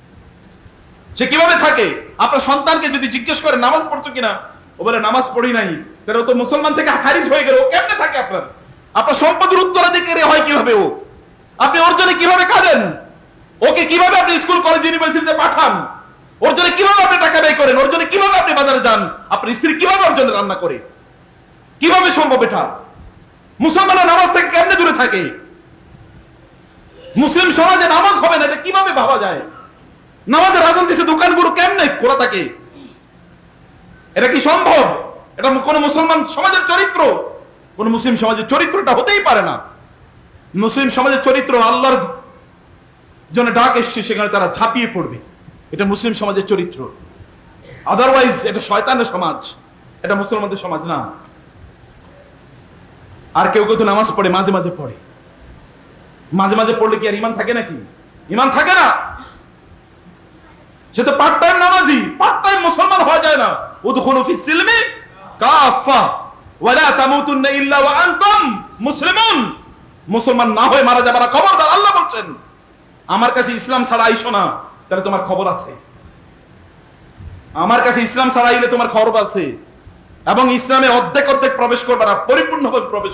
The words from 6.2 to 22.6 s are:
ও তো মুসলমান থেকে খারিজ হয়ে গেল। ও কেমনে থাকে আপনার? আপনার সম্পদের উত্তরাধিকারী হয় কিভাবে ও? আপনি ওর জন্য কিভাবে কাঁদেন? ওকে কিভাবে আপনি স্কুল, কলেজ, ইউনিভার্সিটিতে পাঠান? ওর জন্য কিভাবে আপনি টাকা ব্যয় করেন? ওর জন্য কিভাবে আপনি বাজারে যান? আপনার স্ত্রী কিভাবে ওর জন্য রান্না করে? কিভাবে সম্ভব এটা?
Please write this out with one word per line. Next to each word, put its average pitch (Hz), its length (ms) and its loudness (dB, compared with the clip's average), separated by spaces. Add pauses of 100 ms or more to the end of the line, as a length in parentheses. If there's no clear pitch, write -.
ও 233 40 -8
তো 254 80 2
মুসলমান 285 400 -2
থেকে 302 160 -2 (120)
খারিজ 285 260 0
হয়ে 285 160 0
গেল। 269 100 2
ও 262 160 2
কেমনে 370 280 0
থাকে 294 200 -4
আপনার? 190 240 -6 (520)
আপনার 226 200 0
সম্পদের 339 440 2
উত্তরাধিকারী 349 640 0
হয় 294 200 4
কিভাবে 240 320 0
ও? 180 260 0 (580)
আপনি 277 220 2
ওর 339 160 4
জন্য 370 160 2
কিভাবে 349 320 2
কাঁদেন? 349 480 2 (800)
ওকে 330 140 0
কিভাবে 359 360 4
আপনি 349 180 2
স্কুল, 349 220 0
কলেজ, 320 240 2
ইউনিভার্সিটিতে 320 500 0
পাঠান? 269 520 0 (540)
ওর 285 140 2
জন্য 349 220 0
কিভাবে 392 260 4
আপনি 370 160 2
টাকা 320 220 2
ব্যয় 302 140 2
করেন? 269 240 2
ওর 277 100 4
জন্য 320 160 -2
কিভাবে 381 340 2
আপনি 311 160 0
বাজারে 277 260 0
যান? 208 300 0 (200)
আপনার 214 240 -4
স্ত্রী 302 200 -2
কিভাবে 381 340 2
ওর - 60 0
জন্য 240 180 2
রান্না 202 220 -4
করে? 160 240 -6 (1000)
কিভাবে 359 300 2
সম্ভব 262 320 0
এটা? 196 280 -2 (920)